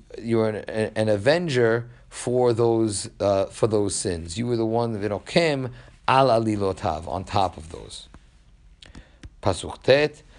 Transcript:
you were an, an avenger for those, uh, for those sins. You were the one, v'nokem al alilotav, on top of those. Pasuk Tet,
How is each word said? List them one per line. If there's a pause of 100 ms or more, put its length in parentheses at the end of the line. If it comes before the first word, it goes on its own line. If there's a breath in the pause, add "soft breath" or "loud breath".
(200)
you
were
an,
an
avenger (200 loud breath)
for
those, (100)
uh,
for
those
sins.
You
were
the
one,
v'nokem (360 loud breath)
al
alilotav,
on
top
of
those. (1300 loud breath)
Pasuk
Tet, (160 soft breath)